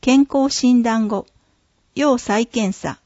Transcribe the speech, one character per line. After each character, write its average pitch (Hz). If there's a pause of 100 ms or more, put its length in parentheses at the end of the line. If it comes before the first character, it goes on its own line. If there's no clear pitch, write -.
健 269
康 277
診 247
断 226
後、 202 (680)
要 277
再 220
検 208
査 -